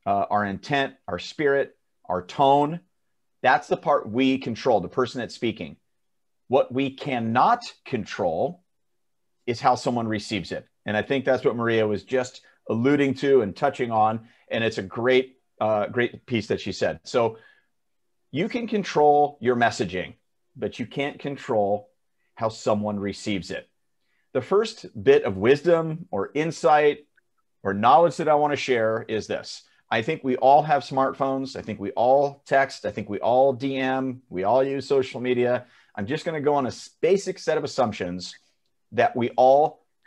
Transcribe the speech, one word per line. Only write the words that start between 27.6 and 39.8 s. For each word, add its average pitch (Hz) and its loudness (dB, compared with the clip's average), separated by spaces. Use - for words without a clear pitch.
or 98 -2
knowledge 139 6
that 156 -2
I 151 6
wanna 147 2
share 113 0
is 107 -4
this. - -8
I 113 0
think 156 -6
we 127 -2
all 139 6
have 151 0
smartphones. 135 -2
I - -10
think 104 -10
we 98 -8
all 139 2
text. 135 0
I 95 -6
think - -8
we 101 -6
all 131 4
D 135 -4
M. 131 -4
We 90 -8
all 120 2
use 139 -6
social 131 0
media. 123 0
I'm 101 -8
just 147 -6
gonna 160 -4
go 143 2
on 139 0
a 117 -2
s-, - -12
basic 190 0
set 156 -2
of 143 -4
assumptions 98 -4
that 113 2
we 123 -2
all 139 4